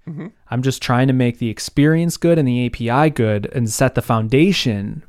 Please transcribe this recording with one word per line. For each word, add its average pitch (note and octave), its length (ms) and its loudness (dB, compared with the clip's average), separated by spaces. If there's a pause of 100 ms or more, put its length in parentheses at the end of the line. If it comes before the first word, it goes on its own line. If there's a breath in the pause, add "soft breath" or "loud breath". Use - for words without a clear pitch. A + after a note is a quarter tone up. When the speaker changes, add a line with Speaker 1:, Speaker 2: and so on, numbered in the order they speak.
Speaker 1:
Mm-hmm. D#3 200 -12 (220)
Speaker 2:
I'm B2 140 -4
just C3 180 -2
trying B2+ 280 0
to C3 40 2
make B2 260 0
the A#2 100 -4
experience D#3+ 680 0
good E3+ 220 2
and C#3 80 2
the B2 180 0
A A#2+ 40 -2
P A#2 200 -6
I D3 200 2
good G#2+ 440 0
and A#2+ 160 -2
set B2+ 240 0
the - 80 -2
foundation A2+ 1080 0